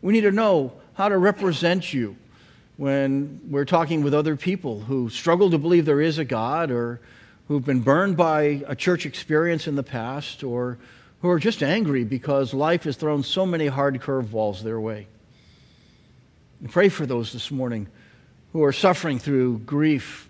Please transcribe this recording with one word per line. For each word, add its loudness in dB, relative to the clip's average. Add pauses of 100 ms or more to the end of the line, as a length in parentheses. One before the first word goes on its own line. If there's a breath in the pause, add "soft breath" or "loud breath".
We 0
need 4
to 4
know 2 (220 loud breath)
how 0
to 2
represent 2
you -4 (600 soft breath)
when -2 (100)
we're -2
talking 2
with 2
other 2
people -4
who -4
struggle 2
to 2
believe 4
there 2
is 0
a -4
God -2
or -4 (480 loud breath)
who've -2
been 0
burned 4
by 2
a -6
church 0
experience 0
in -4
the -2
past -8
or -6 (420 loud breath)
who 2
are 4
just 0
angry 0
because -2
life 0
has -4
thrown -2
so -2
many -2
hard 0
curveballs -4
their -6
way. -8 (1500 soft breath)
We -12
pray 6
for -4
those -2
this -10
morning -4 (680 soft breath)
who 2
are 4
suffering 2
through 0
grief -2